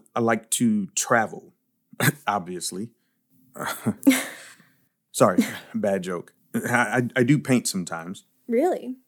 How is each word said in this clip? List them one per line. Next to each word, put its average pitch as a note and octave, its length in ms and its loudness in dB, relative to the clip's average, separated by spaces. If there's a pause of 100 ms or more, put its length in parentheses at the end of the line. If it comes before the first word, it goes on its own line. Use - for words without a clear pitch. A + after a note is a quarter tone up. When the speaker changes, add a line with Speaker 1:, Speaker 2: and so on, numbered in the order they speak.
(160)
Speaker 1:
I A#2+ 60 0
like A2+ 300 0
to G#2+ 440 2
travel, - 580 -2 (340)
<laughs> - 400 -2
obviously. F2+ 640 -4 (680)
<laughs> - 1600 -4
Sorry, G2 320 4 (160)
<laughs> - 160 -16
bad G2 280 0
joke. F2 300 -8 (220)
I, A#2+ 200 -2
I, A#2+ 260 2 (160)
I B2+ 60 4
do C#3+ 160 4
paint A#2+ 280 0
sometimes. E2+ 580 -8 (220)
Speaker 2:
Really? B3+ 480 0 (120)